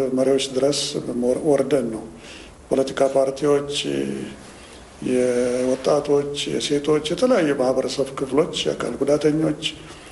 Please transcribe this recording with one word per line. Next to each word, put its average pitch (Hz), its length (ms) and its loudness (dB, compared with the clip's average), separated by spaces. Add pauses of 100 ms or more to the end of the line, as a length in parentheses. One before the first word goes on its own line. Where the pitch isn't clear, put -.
(140)
መሪዎች 131 380 2
ድረስ 139 280 0 (680)
ወርደን 135 440 2
ነው። 107 140 -8 (600)
ፖለቲካ 135 440 0
ፓርቲዎች፣ 139 600 0 (1300)
የወጣቶች፣ 127 1300 2 (120)
የሴቶች፣ 143 600 0
የተለያዩ 180 480 2
ማህበረሰብ 127 580 0
ክፍሎች፣ 139 460 0
የአካል 120 360 -2
ጉዳተኞች 151 640 2 (500)